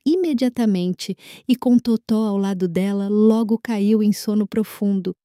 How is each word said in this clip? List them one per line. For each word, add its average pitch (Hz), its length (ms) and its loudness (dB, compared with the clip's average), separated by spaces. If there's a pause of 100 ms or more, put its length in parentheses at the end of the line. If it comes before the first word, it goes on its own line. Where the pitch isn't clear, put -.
imediatamente, 240 1080 0 (320)
e 254 80 2
com 247 220 4
Totó 220 480 0
ao 202 100 -2
lado 196 320 -2
dela, 196 400 -2
logo 220 500 2
caiu 214 440 0
em 208 100 4
sono 208 340 -2
profundo. 202 680 -4 (100)